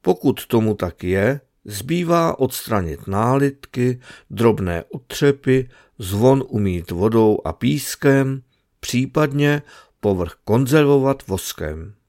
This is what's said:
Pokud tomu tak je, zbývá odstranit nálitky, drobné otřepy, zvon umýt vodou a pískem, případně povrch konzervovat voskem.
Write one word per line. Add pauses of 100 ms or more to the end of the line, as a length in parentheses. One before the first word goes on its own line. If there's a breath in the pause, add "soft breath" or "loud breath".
Pokud
tomu
tak
je, (240)
zbývá
odstranit
nálitky, (300 loud breath)
drobné
otřepy, (300 soft breath)
zvon
umýt
vodou
a
pískem, (380)
případně (380 loud breath)
povrch (120)
konzervovat
voskem. (140)